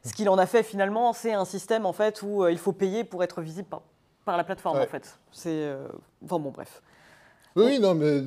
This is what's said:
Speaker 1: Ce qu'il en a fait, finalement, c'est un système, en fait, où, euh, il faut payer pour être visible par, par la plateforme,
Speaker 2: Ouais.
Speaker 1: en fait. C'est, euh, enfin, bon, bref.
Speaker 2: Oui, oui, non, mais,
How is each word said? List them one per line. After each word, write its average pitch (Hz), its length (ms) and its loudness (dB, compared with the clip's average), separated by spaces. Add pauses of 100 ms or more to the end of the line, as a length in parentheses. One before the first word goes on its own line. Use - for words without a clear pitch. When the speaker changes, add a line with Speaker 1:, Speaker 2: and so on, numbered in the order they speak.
Speaker 1:
Ce - 80 -12
qu'il 208 160 0
en 190 100 6
a 185 80 6
fait, 226 160 4
finalement, 214 500 0
c'est 226 200 -4
un 196 120 0
système, 214 400 -2
en 180 80 0
fait, 214 300 -2
où, 202 220 0
euh, 170 80 6
il 170 60 -2
faut 196 140 0
payer 196 300 -2
pour 180 220 -4
être 175 180 -6
visible 160 260 -12
par, - 140 -12 (420)
par 180 120 -2
la 170 80 0
plateforme, 175 340 -4
Speaker 2:
Ouais. 131 60 2
Speaker 1:
en - 40 -2
fait. - 300 -14 (140)
C'est, - 180 -10
euh, 147 380 -6 (360)
enfin, 170 140 -2
bon, 143 120 -6
bref. - 300 -16 (760)
Speaker 2:
Oui, 208 100 8
oui, 277 140 4
non, 190 140 6
mais, 147 320 2